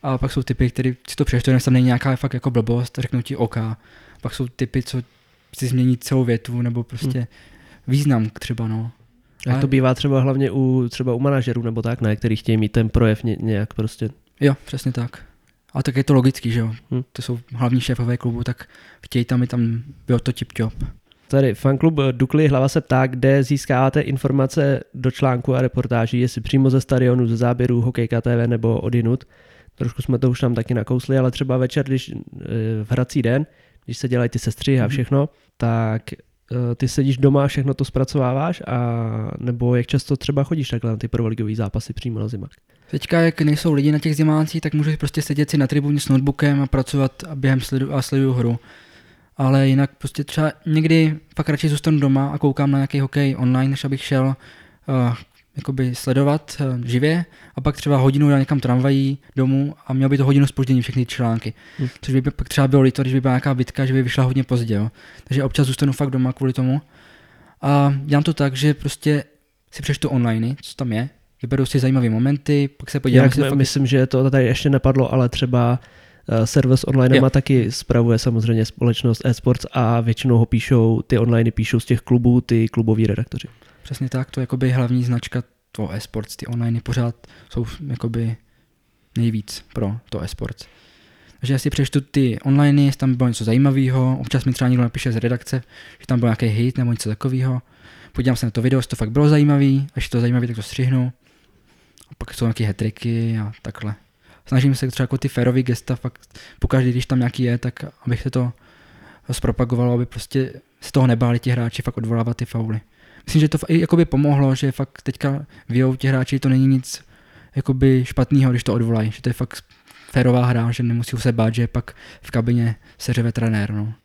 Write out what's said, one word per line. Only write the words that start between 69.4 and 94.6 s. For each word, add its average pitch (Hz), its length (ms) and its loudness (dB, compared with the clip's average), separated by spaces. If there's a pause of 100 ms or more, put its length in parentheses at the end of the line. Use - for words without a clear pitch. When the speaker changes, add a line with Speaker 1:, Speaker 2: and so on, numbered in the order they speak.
Speaker 1:
si - 120 -14
přečtu 143 260 -4
online, 120 540 0
co - 120 -18
tam 123 180 -6
je, 113 160 -4 (340)
vyberu 131 240 0
si - 120 -2
zajímavé 127 320 2
momenty, 139 580 0
pak - 220 -14
se 139 100 -4
podívám, 127 140 0 (100)
Speaker 2:
Jinak 131 60 8
Speaker 1:
jestli 139 120 0
Speaker 2:
my-, 139 60 2
Speaker 1:
fakt 143 100 0
Speaker 2:
myslím, 135 280 0
že 131 200 2
to 131 240 2
tady 131 140 4
ještě 127 260 0
nepadlo, 131 440 2
ale 127 140 2
třeba, 123 520 0 (480)
eh, 113 180 2
server 123 300 4
s - 120 0
online 131 280 6
Speaker 1:
Jo. 131 140 6
Speaker 2:
taky 123 420 2
spravuje 117 460 2
samozřejmě 113 460 2
společnost 117 600 0
eSports 123 480 0
a 117 280 0
většinou 117 380 2
ho 113 80 4
píšou, 113 560 2
ty 123 160 0
online 117 320 4
píšou 110 300 0
z - 40 -12
těch 120 160 0
klubů, 123 400 4
ty 113 280 0
kluboví 110 380 0
redaktoři. 110 420 -4 (340)
Speaker 1:
Přesně 131 260 -8
tak, 127 220 -6
to - 100 -6
je - 20 -2
jakoby 127 280 0
hlavní 123 340 2
značka 120 380 -4 (300)
toho 107 180 -6
eSports, 107 460 -8
ty - 100 -12
online 117 340 -2
pořád 120 460 -4 (240)
jsou 120 160 -4 (200)
jakoby 117 500 -4 (800)
nejvíc 113 560 -2
pro 110 240 -4 (140)
to - 100 -8
eSports. - 460 -10 (720)
Takže 131 140 -2
já 135 40 0
si 143 120 -2
přečtu 143 300 0
ty 131 440 0
online, 143 380 4
jestli 139 160 2
tam 131 160 0
bylo 123 140 0
něco 113 160 -2
zajímavého, 131 760 2
občas 123 240 -2
mi 131 80 0
třeba 127 160 0